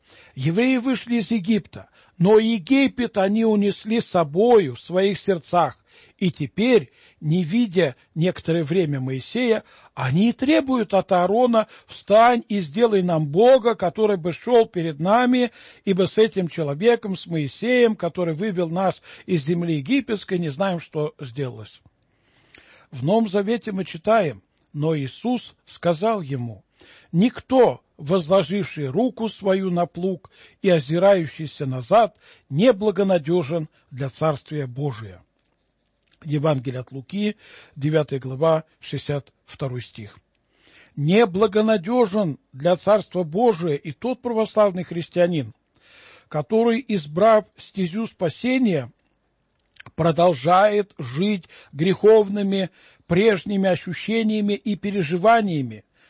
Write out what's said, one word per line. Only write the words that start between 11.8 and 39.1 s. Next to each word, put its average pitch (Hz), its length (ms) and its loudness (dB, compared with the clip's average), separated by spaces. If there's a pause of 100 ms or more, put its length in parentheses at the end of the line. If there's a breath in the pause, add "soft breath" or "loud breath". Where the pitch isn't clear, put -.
«Встань 233 600 4
и 202 120 -2
сделай 196 420 0
нам 160 280 0
Бога, 226 460 6
который 202 420 0
бы 170 160 -4
шел 226 340 2
перед 160 320 -6
нами, 247 500 2 (360 loud breath)
ибо 190 220 2
с - 120 -4
этим 196 300 2
человеком, 185 640 0
с - 100 -14
Моисеем, 220 680 0
который 170 400 -4
вывел 180 340 -4
нас 180 320 -2 (240 loud breath)
из 165 180 -2
земли 170 340 -2
египетской, 196 600 -4
не 170 120 -4
знаем, 175 300 -4
что 151 400 -6
сделалось». 120 640 -12 (1080 soft breath)
В 123 120 -12
Новом 214 240 0
Завете 202 460 -4
мы 190 100 -6
читаем: 170 580 -2 (300)
«Но 156 260 -2
Иисус 208 580 -6 (100)
сказал 185 560 -2
ему: 120 420 -10 (480 soft breath)
никто, 220 720 2 (140)
возложивший 170 920 -2
руку 220 400 -2
свою 190 420 -2
на 175 160 0
плуг 180 440 -8 (320 soft breath)
и 196 80 0
озирающийся 165 960 0
назад, 131 500 2 (340 soft breath)
неблагонадежен 175 1200 0 (240)
для 135 180 -8
Царствия 151 560 -4
Божия». 117 560 -10 (1000)
Евангелие 143 560 -2
от 123 140 -14
Луки, 202 420 -6 (400 loud breath)
девятая 147 440 0
глава, 151 440 0 (160)
шестьдесят - 540 -8 (120)